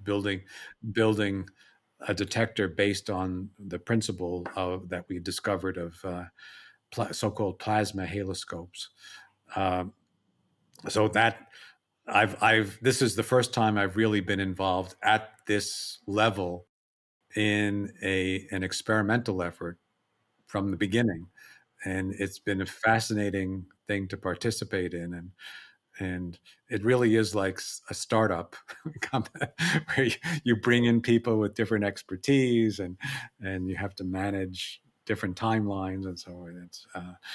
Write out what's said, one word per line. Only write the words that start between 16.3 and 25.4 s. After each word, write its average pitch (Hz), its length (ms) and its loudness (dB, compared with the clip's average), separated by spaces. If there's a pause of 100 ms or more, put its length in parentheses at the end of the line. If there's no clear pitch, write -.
in 104 560 2 (100)
a, 95 500 0
an 95 120 -2
experimental 107 800 0
effort 87 360 -6 (680)
from 101 260 -2
the 90 60 -4
beginning. 98 500 2 (560)
And 95 340 -2
it's 98 220 -4
been 98 220 -2
a 95 40 -4
fascinating 101 1000 0 (220)
thing 98 220 -2
to 98 80 -6
participate 92 760 -4
in. 87 200 -6
And, 87 180 -12 (680)